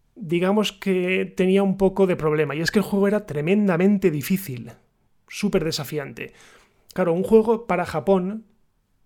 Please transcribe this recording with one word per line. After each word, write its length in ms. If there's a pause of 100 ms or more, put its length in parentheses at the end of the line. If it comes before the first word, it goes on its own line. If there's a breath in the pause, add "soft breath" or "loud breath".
(160)
digamos 560
que 540
tenía 360
un 160
poco 300
de 80
problema, 400
y 60
es 100
que 80
el 60
juego 240
era 160
tremendamente 840
difícil, 600 (560)
súper 380
desafiante. 640 (600 soft breath)
Claro, 180
un 120
juego 440
para 180
Japón, 600 (600)